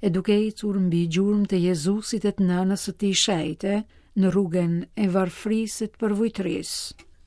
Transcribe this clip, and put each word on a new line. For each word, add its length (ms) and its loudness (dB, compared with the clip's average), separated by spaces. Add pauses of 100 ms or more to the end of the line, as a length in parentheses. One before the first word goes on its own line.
e 80 2
duke 240 2
ecur 400 -2
mbi 320 2
gjurmë 400 2
të 160 2
Jezusit 640 0
e 80 0
të 140 2
nënës 340 0
së 160 -6
tij 220 0
shenjte, 580 -2 (320)
në 160 4
rrugën 480 0 (160)
e 160 0
varfrisë 800 -2
të 140 -8
përvojtrisë. 1040 -4 (180)